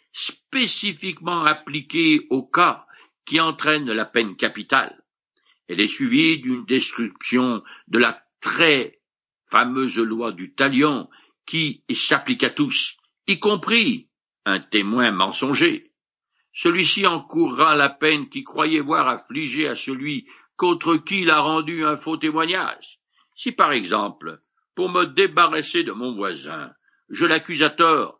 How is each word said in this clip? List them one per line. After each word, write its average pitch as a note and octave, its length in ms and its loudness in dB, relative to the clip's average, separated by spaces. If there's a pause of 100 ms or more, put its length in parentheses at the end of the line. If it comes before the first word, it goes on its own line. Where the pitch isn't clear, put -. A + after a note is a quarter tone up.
(120)
spécifiquement F3 1300 -4
appliquée D3+ 840 2
au C3 140 0
cas E3+ 420 2 (400)
qui D3+ 140 0
entraîne D3+ 520 0
la G#2+ 140 0
peine G#2+ 300 -2
capitale. A2 680 -2 (640)
Elle F2 120 -6
est G#2 80 4
suivie C#3+ 520 0
d'une B2 260 -4
description B2 960 -2 (260)
de A2+ 120 -2
la A#2 220 0 (200)
très D3 580 0 (520)
fameuse B2 460 0
loi A2+ 340 -2
du F2+ 220 -12
talion C3+ 560 0 (360)
qui D#3+ 380 -6 (100)
s'applique C3+ 500 0
à B2+ 60 2
tous, - 480 -4 (300)
y F#3+ 120 0
compris G#3 680 0 (360)
un F#2+ 140 0
témoin G#2+ 520 0
mensonger. C3 840 0 (580)
Celui-ci F3 540 0
encourra D#3 720 2
la C#3+ 140 4
peine D3+ 380 0
qu'il C#3 160 -12
croyait D#3 380 0
voir C#3+ 260 -2
affligée C3+ 600 -4
à B2 80 -4
celui C3+ 520 -8 (300)
contre E3+ 400 2
qui F#3+ 240 -4
il E3+ 80 2
a D#3 100 6
rendu D#3 460 0
un D3+ 120 0
faux D#3+ 200 -6
témoignage. D#3+ 840 -4 (360)
Si - 160 -6
par E3 200 2
exemple, G2+ 720 -4 (340)
pour F#3 140 0
me F3 160 2
débarrasser D#3 800 2
de B2 80 -4
mon A#2+ 240 -6
voisin, E2 560 -8 (380)
je D#3 160 -2
l'accuse D#3 380 2
à D3+ 60 4
tort, D3+ 500 2